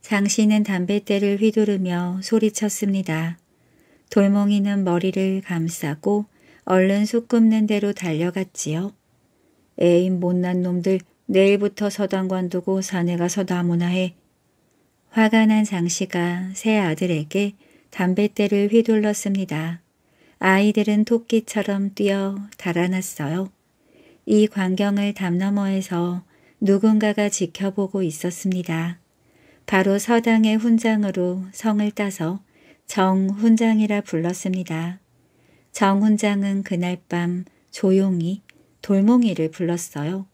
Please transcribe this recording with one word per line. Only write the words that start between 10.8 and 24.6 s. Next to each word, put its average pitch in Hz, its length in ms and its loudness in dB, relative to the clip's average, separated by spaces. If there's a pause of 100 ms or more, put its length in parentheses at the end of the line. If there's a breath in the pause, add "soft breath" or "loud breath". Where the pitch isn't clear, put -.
내일부터 202 640 2
서당 190 400 -2
관두고 185 540 -2
산에 175 340 -2
가서 175 320 -2
나무나 175 380 0
해. 180 280 -2 (920)
화가 220 380 4
난 214 180 4
장씨가 180 880 -4
세 220 240 0
아들에게 180 760 -2 (340 soft breath)
담뱃대를 202 840 0
휘둘렀습니다. 196 1120 0 (580 soft breath)
아이들은 208 680 2
토끼처럼 208 880 -2
뛰어 196 420 -2 (220)
달아났어요. 180 920 -4 (760 soft breath)
이 214 200 4
광경을 202 680 -2